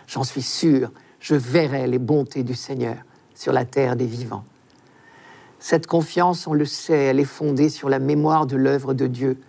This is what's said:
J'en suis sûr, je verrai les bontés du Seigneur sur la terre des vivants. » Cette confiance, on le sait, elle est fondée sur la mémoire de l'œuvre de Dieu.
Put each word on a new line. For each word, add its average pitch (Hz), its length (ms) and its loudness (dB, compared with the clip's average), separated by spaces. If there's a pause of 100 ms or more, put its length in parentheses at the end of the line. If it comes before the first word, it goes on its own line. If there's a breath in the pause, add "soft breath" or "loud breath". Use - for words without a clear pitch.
J'en - 160 -4
suis 131 180 -4
sûr, 131 500 2 (280 soft breath)
je - 160 0
verrai 131 520 0
les 123 120 2
bontés 131 440 0
du 123 120 -4
Seigneur 123 420 -6 (380 soft breath)
sur - 180 -4
la 127 120 2
terre 123 300 0
des 123 100 -2
vivants. » 113 400 -8 (1120 loud breath)
Cette 165 280 0
confiance, 175 600 0
on 156 60 -2
le 147 120 2
sait, 143 400 0
elle 135 140 4
est 143 60 2
fondée 147 440 0
sur 147 200 -8
la 135 100 2
mémoire 151 460 2
de 135 100 -4
l'œuvre 135 380 2
de 131 140 0
Dieu. 131 420 -2